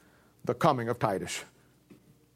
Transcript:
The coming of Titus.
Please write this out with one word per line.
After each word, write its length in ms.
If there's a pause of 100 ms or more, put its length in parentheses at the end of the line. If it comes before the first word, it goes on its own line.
(460)
The 80
coming 340
of 100
Titus. 460 (920)